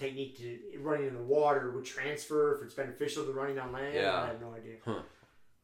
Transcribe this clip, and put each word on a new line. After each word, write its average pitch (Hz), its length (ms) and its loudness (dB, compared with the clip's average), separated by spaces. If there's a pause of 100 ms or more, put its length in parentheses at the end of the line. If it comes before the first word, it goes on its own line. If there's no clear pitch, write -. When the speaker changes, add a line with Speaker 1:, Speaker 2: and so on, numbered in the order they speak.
Speaker 1:
technique 131 340 -4
to 120 420 -10
running 143 280 0
in 127 60 -2
the 120 80 -6
water 135 500 6
would 127 140 -4
transfer, 147 680 2
if 135 80 -4
it's 117 100 -12
beneficial 139 520 -2
to 135 60 0
running 135 280 -2
on 127 120 -6
land. 139 220 -4
Speaker 2:
Yeah. 95 300 2
Speaker 1:
I 80 40 -2
have 113 140 -6
no 117 120 -12
idea. 113 300 -14
Speaker 2:
Huh. 101 180 -2 (640)